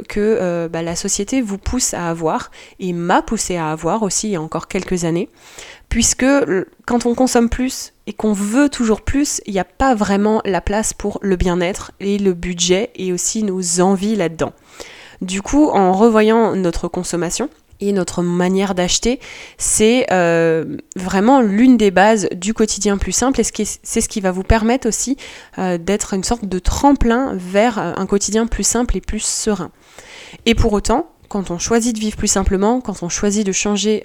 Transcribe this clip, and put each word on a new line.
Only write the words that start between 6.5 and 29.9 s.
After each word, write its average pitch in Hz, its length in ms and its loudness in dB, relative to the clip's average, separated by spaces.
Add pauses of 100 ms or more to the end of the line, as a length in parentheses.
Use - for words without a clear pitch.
quand 240 180 0
on 240 120 0
consomme 247 340 2
plus - 440 -6 (120)
et 214 60 -8
qu'on 220 200 -2
veut 208 360 2
toujours 220 340 -2
plus, - 420 -2
il 208 80 -8
n'y 190 80 -2
a 180 40 -4
pas 269 320 0
vraiment 208 480 2
la 185 160 -2
place 214 340 -2
pour 208 260 -6
le 190 140 0
bien-être 180 640 0
et 202 200 -2
le 196 140 2
budget 180 640 0
et 185 180 -4
aussi 214 300 -4
nos 180 380 -2
envies 196 340 2
là-dedans. 165 380 -2 (680)
Du 190 220 -6
coup, 294 260 2
en 185 240 4
revoyant 214 640 4
notre 180 320 -2
consommation 175 640 -4 (300)
et 202 120 0
notre 180 300 0
manière 180 520 0
d'acheter, 180 460 0 (360)
c'est, 226 540 2
euh, 165 680 2 (180)
vraiment 196 440 4
l'une 233 360 6
des 208 160 4
bases 202 420 4
du 185 180 -4
quotidien 208 460 0
plus 185 140 -2
simple 254 280 0
et 214 40 0
ce - 80 -4
qui 214 100 -4
est, - 220 -6
c'est - 160 -2
ce - 80 -2
qui 220 120 -6
va 185 120 0
vous 185 100 -4
permettre 226 460 2
aussi, 247 280 -2 (420)
euh, 180 200 -2
d'être 196 340 -2
une 190 120 -2
sorte 233 200 -2
de 185 140 -4
tremplin 254 800 2
vers, 202 420 0
euh, 170 160 -4
un 190 120 -4
quotidien 208 420 0
plus - 160 -2
simple 233 320 0
et 185 40 -2
plus 214 220 -6
serein. - 480 -4 (760)